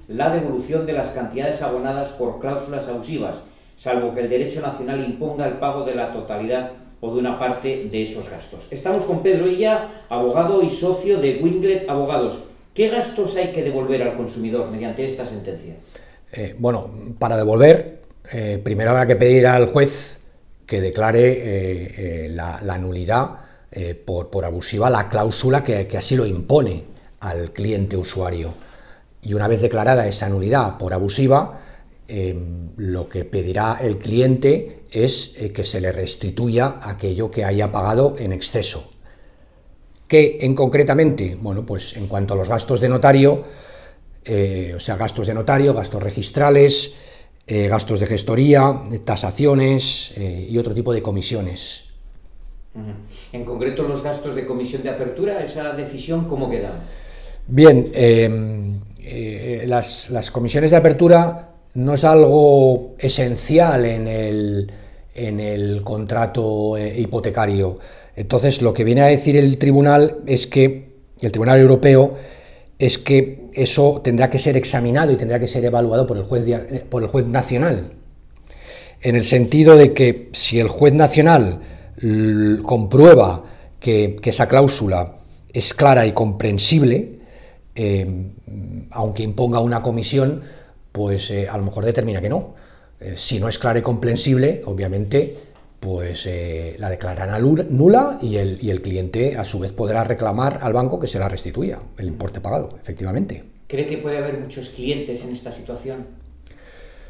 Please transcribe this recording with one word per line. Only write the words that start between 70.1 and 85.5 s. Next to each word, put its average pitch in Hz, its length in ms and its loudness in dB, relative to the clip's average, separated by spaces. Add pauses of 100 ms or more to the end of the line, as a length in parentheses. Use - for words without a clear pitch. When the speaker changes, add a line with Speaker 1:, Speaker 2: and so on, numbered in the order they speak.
Speaker 2:
es 131 180 0
que, 135 460 2 (300)
el 113 100 -2
Tribunal 117 280 6
Europeo, 135 560 8 (640)
es 131 200 0
que 135 560 0
eso 143 500 2
tendrá 127 280 2
que 135 80 0
ser 135 180 2
examinado 120 540 0
y 127 40 4
tendrá 120 240 -2
que 120 60 -2
ser 120 180 -2
evaluado 120 440 2
por 110 100 -2
el 98 60 -4
juez 120 220 -2
de, 117 80 0
eh, 127 360 -6
por 120 140 -2
el 101 60 -4
juez 123 180 0
nacional. 120 640 -2 (1080)
En 120 140 2
el 117 80 2
sentido 151 520 8
de 147 180 10
que - 380 2
si - 280 0
el 113 80 2
juez 135 260 4
nacional 147 680 4 (420)
l-, 107 640 2
comprueba 113 800 8 (360)
que, 104 400 0
que 117 120 -2
esa 113 180 2
cláusula 104 680 2 (360)